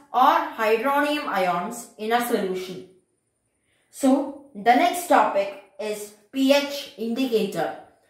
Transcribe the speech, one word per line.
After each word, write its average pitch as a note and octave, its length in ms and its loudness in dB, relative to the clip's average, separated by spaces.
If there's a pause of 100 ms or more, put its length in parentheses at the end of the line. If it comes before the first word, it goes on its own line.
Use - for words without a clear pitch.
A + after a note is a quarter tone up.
(120)
or C4+ 220 6 (220)
hydronium C#4 720 0
ions F#3+ 600 -2 (100)
in G#3+ 120 -6
a A#3+ 160 0
solution. F#3 600 -4 (1040)
So - 640 0
the A3+ 200 4
next E4 340 0
topic C#4+ 540 2 (160)
is G#3 360 -8 (180)
P C4+ 220 4
H - 420 -4
indicator. A3+ 840 -2 (300)